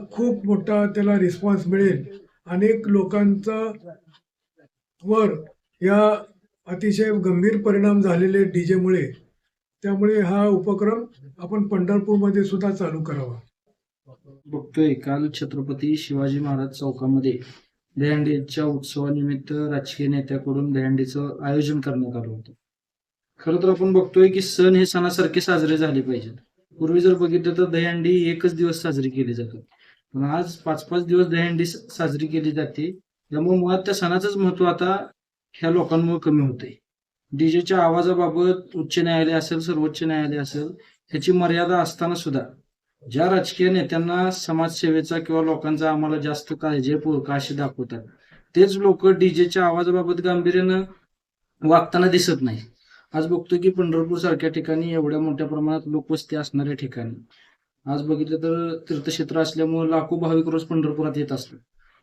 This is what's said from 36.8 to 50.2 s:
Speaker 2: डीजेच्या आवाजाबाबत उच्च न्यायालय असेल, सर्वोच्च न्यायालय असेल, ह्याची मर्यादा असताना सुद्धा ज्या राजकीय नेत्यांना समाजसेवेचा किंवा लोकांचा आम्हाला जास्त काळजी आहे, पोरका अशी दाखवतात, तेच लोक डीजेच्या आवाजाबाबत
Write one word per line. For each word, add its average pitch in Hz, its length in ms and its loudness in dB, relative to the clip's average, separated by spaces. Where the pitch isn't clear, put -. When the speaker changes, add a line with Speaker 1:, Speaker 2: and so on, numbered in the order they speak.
Speaker 2:
डीजेच्या 175 400 2
आवाजाबाबत 175 1000 0
उच्च 160 240 -4
न्यायालय 165 320 2
असेल, 160 280 -2
सर्वोच्च 156 440 -2
न्यायालय 151 340 -2
असेल, 147 300 -6
ह्याची 156 220 0
मर्यादा 175 460 2
असताना 170 380 -2
सुद्धा 135 260 -4
ज्या 160 180 2
राजकीय 185 400 2
नेत्यांना 180 640 0
समाजसेवेचा 165 880 -2
किंवा 160 220 0
लोकांचा 156 500 0
आम्हाला 151 260 0
जास्त 147 440 -6
काळजी 147 300 0
आहे, 151 80 0
पोरका 143 340 -2
अशी 139 200 -4
दाखवतात, 131 480 -6
तेच 190 220 6
लोक 196 300 4
डीजेच्या 175 580 4
आवाजाबाबत 175 560 0